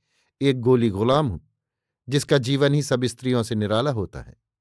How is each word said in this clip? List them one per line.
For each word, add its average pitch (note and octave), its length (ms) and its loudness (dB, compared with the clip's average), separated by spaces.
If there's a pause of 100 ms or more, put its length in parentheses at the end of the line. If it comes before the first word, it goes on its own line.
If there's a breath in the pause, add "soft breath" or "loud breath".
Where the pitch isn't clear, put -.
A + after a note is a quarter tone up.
(400)
एक C3+ 200 0
गोली A#2+ 300 4
गुलाम B2 380 0
हूं, E2+ 100 -6 (720)
जिसका C#3+ 300 0
जीवन C#3 360 0
ही D3 80 0
सब B2+ 220 -2
स्त्रियों B2 380 -2
से A2+ 120 -4
निराला G#2+ 360 0
होता A#2 320 -6
है। - 140 -20 (240)